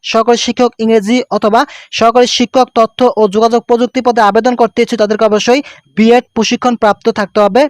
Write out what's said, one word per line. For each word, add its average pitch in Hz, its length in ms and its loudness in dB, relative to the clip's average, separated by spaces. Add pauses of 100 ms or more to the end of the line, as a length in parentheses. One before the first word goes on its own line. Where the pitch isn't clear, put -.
(100)
সহকারী 226 360 0
শিক্ষক 240 240 -2 (120)
ইংরেজি 220 340 0 (200)
অথবা 220 240 0 (380)
সহকারী 233 380 2
শিক্ষক 254 300 0 (120)
তথ্য 226 200 -2 (220)
ও - 20 4 (120)
যোগাযোগ 226 340 0
প্রযুক্তি 240 380 -2
পদে 233 140 0 (100)
আবেদন 226 300 0
করতে 226 220 0
ইচ্ছুক 226 200 -2
তাদেরকে 214 280 0
অবশ্যই 240 300 0 (360)
বিএড 233 280 4 (120)
প্রশিক্ষণ 233 460 -2
প্রাপ্ত 202 240 0 (120)
থাকতে 208 260 -4
হবে 202 260 2